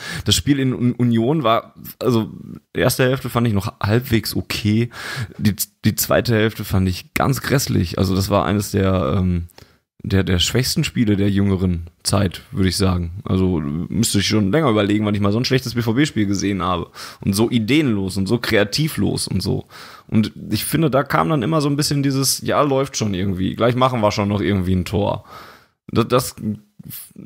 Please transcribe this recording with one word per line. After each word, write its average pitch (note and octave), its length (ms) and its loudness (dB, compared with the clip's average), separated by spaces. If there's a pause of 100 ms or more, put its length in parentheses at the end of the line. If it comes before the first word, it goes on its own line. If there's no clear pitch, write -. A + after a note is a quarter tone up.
(260)
das G#2 100 2
Spiel C#3 240 0
in C3 140 0
Un-, A#2+ 200 0
Union A#2+ 500 2
war, A2+ 300 0 (260)
also A2 300 0 (440)
erste B2 300 0
Hälfte C3 260 0
fand A#2+ 180 0
ich A2 60 2
noch G2 280 -2
halbwegs A2+ 540 0
okay, G#2+ 540 0 (480)
die, G2+ 180 0 (300)
die G#2 100 2
zweite G2+ 400 0
Hälfte G#2+ 280 0
fand F#2+ 240 2
ich - 260 -6
ganz - 280 0
grässlich, G#2+ 560 0
also F#2 180 2
das G2 140 0
war G2+ 160 2
eines G2+ 260 0
der, F#2+ 460 0
ähm, F2 300 0 (580)
der, F#2+ 200 2
der F#2 140 2
schwächsten C3 440 0
Spiele G#2 320 2
der G2+ 160 2
jüngeren F#2+ 560 2 (160)
Zeit, G2 380 0 (100)
würde F#2+ 160 0
ich F2 80 0
sagen. F2+ 480 -2
Also F#2 380 0
müsste E2 580 -2
ich F#2 80 0
schon G#2 240 2
länger D3+ 180 2
überlegen, G#2 360 2
wann G#2 100 0
ich G2+ 60 -2
mal G2+ 100 2
so G#2+ 80 0
ein A#2 60 -2
schlechtes B2+ 300 0
B-V-B-Spiel A#2 500 0
gesehen G2 360 -2
habe. F2+ 300 -2 (300)
Und G2+ 100 0
so G#2+ 180 2
ideenlos A2 680 0
und F#2+ 100 0
so A#2+ 100 2
kreativlos G#2+ 920 -2
und F#2+ 120 -2
so. F#2+ 240 -4 (440)
Und G#2+ 240 0 (180)
ich G#2+ 140 -2
finde, D3+ 260 0
da C3+ 120 2
kam D#3+ 260 0
dann D3+ 120 0
immer D#3 200 0
so D3 80 0
ein C#3+ 80 0
bisschen D3 260 0
dieses, C3+ 380 0
"Ja, A2 220 2
läuft C3+ 340 0
schon G#2 160 0
irgendwie, F#2 420 -2
gleich A#2 200 2
machen B2+ 260 2
wir G#2 100 4
schon G#2 160 0
noch G2+ 140 0
irgendwie F#2 340 2
ein F2+ 80 2
Tor." G2 400 -2 (640)
Das, A#2 220 0
das C3 260 0 (880)